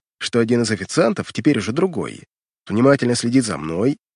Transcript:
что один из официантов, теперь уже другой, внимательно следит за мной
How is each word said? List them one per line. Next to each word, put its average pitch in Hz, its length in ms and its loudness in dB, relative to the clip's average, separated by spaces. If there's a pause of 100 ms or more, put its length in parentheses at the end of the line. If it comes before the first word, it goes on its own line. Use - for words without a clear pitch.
(180)
что - 200 -2
один 120 240 2
из 110 80 -2
официантов, 147 640 -2
теперь 143 260 0
уже 110 140 -4
другой, 123 520 -4 (420)
внимательно 123 480 4
следит 123 300 2
за 95 140 -6
мной 82 380 -2 (180)